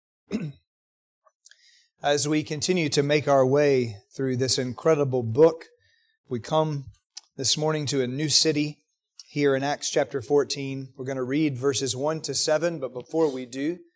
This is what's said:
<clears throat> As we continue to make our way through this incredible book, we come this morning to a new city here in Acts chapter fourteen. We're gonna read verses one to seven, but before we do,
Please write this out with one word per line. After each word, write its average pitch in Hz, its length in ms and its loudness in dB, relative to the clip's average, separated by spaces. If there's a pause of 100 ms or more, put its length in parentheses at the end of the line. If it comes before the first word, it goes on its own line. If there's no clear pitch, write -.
(320)
<clears throat> - 1700 -14
As 147 280 0
we 151 140 2
continue 156 440 -2
to 139 160 2
make 147 240 2
our 139 180 6
way 131 520 2 (180)
through 131 220 -2
this 127 200 0
incredible 131 680 0
book, 147 420 4 (640)
we 123 100 -4
come 156 460 -2 (500)
this 135 220 -2
morning 151 300 0
to 139 140 0
a 123 60 0
new 143 220 -2
city 147 500 0 (480)
here 143 260 2
in 135 80 0
Acts 143 280 -4
chapter 143 320 -2
fourteen. 135 760 -2
We're 135 80 -12
gonna 131 200 -6
read 139 340 0
verses 135 400 -2
one 151 240 -4
to 143 120 -6
seven, 156 460 0
but 127 140 -8
before 156 360 0
we 131 160 -8
do, 139 340 -6 (160)